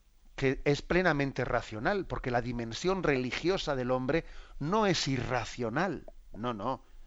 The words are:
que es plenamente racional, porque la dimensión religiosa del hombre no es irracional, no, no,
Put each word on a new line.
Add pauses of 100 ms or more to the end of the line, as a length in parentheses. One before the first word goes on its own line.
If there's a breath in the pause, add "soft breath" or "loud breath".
(360)
que
es
plenamente
racional,
porque
la
dimensión
religiosa
del
hombre (340 loud breath)
no
es
irracional, (280)
no,
no, (240 soft breath)